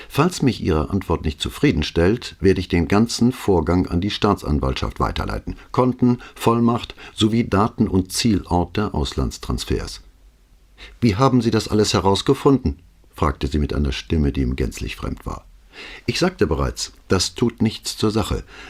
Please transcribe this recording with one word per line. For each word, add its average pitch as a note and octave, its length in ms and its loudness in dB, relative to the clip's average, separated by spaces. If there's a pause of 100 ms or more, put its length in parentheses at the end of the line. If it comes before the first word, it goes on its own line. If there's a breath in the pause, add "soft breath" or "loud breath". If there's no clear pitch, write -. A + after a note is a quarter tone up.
"Falls - 340 0
mich B2+ 200 0
Ihre D#2 280 0
Antwort E2+ 340 -2
nicht D#2 160 -4
zufriedenstellt, - 960 0
werde F#2+ 220 4
ich F2+ 80 -6
den E2+ 180 2
ganzen A2+ 460 2
Vorgang F2 560 2
an F2 120 0
die G2+ 100 -2
Staatsanwaltschaft D2 920 -2
weiterleiten. - 560 -4 (160 loud breath)
Konten, B2 460 2 (180 loud breath)
Vollmacht A#2 580 0 (220 loud breath)
sowie A2+ 320 2
Daten G#2 400 2
und F#2 240 0
Zielort F2 640 0
der G#2 180 -2
Auslandstransfers." - 1080 -4 (960 loud breath)
"Wie A2 160 4
haben B2+ 260 4
Sie A2+ 80 0
das G#2+ 160 0
alles G#2+ 280 2
herausgefunden?", G2 840 2 (340)
fragte D2 360 -2
sie D2+ 100 -2
mit C#2+ 160 -2
einer C#2 160 -2
Stimme, D2 400 -2
die C2+ 120 -2
ihm B1+ 120 -2
gänzlich - 400 -6
fremd - 320 -10
war. - 200 -10 (600 loud breath)
"Ich A#2+ 120 -2
sagte C#3 280 0
bereits, C#2 460 -2 (160)
das - 260 0
tut - 280 -2
nichts - 340 -2
zur G#2+ 140 0
Sache. G2+ 340 -2 (260 loud breath)